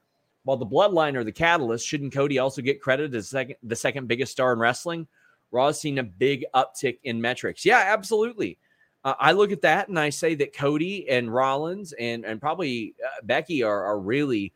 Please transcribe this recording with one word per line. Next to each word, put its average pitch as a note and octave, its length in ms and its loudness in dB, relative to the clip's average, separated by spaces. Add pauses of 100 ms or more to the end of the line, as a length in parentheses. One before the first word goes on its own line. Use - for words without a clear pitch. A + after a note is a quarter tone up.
(420)
"While C3 160 0
the A#2+ 80 -6
Bloodline D#3 500 2
are B2 80 -2
the G#2+ 80 -4
catalyst, D#3 540 0
shouldn't C#3+ 260 -6
Cody C#3 260 0
also C3+ 220 0
get C3+ 220 -2
credit C#3 320 0
as G#2+ 160 -6
second, C3 320 -6
the A#2 140 -6
second C3 320 -2
biggest A#2+ 240 -2
star B2+ 200 2
in A#2 60 0
wrestling? D#3 500 0 (420)
Raw B2+ 180 2
has D3+ 120 -2
seen C#3+ 180 -4
a C3 60 -2
big B2 400 0 (100)
uptick C3 480 0
in A#2 160 -4
metrics." A#2 460 -4
Yeah, A3+ 220 6
absolutely. G#3 720 -2 (460)
Uh, C3+ 160 0
I D3 120 8
look G3+ 200 4
at F#3+ 80 -4
that F3 280 4
and F#3 100 -2
I D3+ 100 2
say D#3+ 280 0
that C#3 200 -2
Cody D#3 540 -2
and B2 220 0
Rollins D3+ 600 0
and, A#2 320 -6
and A2 160 -6
probably, C#3 540 -4 (100)
uh, C3+ 180 -8
Becky C#3 400 0
are, G#2 220 0
are G#2 160 0
really A2 560 -2